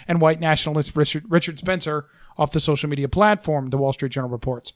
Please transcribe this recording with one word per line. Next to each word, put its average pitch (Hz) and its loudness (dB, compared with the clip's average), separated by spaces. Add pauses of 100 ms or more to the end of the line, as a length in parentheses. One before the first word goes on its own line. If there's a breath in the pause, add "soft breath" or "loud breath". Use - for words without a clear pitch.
and 170 2
white 160 4
nationalist 156 0
Richard, 151 0
Richard 165 0
Spencer 160 -4 (320 soft breath)
off 147 0
the 156 0
social 147 0
media 139 -2
platform, 160 2
the 127 -2
Wall 139 2
Street 131 -4
Journal 127 -4
reports. 123 -6